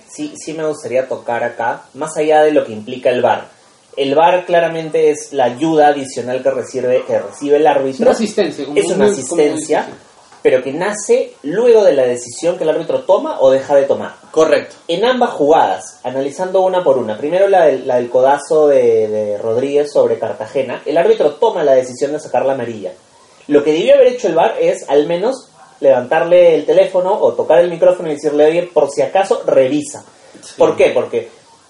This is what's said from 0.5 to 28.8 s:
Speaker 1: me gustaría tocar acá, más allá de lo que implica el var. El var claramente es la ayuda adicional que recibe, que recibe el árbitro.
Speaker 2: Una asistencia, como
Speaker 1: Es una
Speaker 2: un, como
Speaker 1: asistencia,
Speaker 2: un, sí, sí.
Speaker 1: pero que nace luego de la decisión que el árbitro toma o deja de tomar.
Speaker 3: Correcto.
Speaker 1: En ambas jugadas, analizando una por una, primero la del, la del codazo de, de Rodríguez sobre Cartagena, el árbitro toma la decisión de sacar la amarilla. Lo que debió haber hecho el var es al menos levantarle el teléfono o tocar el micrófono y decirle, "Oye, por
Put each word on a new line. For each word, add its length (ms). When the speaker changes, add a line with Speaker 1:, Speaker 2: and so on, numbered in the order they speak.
Speaker 1:
me 120
gustaría 400
tocar 380
acá, 400
más 220
allá 260
de 100
lo 120
que 80
implica 380
el 100
var. 280
El 180
var 320
claramente 640
es 220
la 120
ayuda 440
adicional 540
que 80
recibe, 560
que 120
recibe 380
el 100
árbitro. 380
Speaker 2:
Una 80
asistencia, 520
como 140
Speaker 1:
Es 80
una 80
Speaker 2:
un, 60
como 120
Speaker 1:
asistencia, 680
Speaker 2:
un, 60
sí, 60
sí. 60
Speaker 1:
pero 200
que 100
nace 600
luego 420
de 80
la 120
decisión 520
que 80
el 60
árbitro 300
toma 400
o 100
deja 240
de 80
tomar. 320
Speaker 3:
Correcto. 460
Speaker 1:
En 160
ambas 280
jugadas, 720
analizando 580
una 200
por 140
una, 220
primero 300
la 180
del, 200
la 100
del 120
codazo 600
de, 400
de 300
Rodríguez 540
sobre 260
Cartagena, 680
el 100
árbitro 360
toma 300
la 120
decisión 380
de 80
sacar 260
la 80
amarilla. 380
Lo 160
que 80
debió 240
haber 100
hecho 220
el 80
var 240
es 280
al 200
menos 400
levantarle 720
el 120
teléfono 540
o 120
tocar 260
el 120
micrófono 400
y 40
decirle, 320
"Oye, 160
por 180